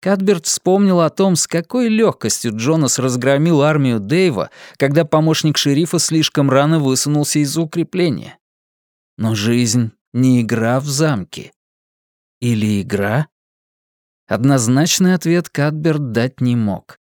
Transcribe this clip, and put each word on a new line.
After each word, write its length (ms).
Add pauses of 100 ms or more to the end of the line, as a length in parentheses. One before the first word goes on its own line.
Катберт 440
вспомнил 540
о 100
том, 260
с 120
какой 400
лёгкостью 680
Джонас 440
разгромил 640
армию 380
Дэйва, 500 (280)
когда 280
помощник 520
шерифа 420
слишком 500
рано 300
высунулся 600
из-за 220
укрепления. 760 (800)
Но 180
жизнь 560 (220)
не 280
игра 380
в 80
замке. 640 (880)
Или 400
игра? 460 (1000)
Однозначный 880
ответ 360
Катберт 640
дать 300
не 140
мог. 440 (100)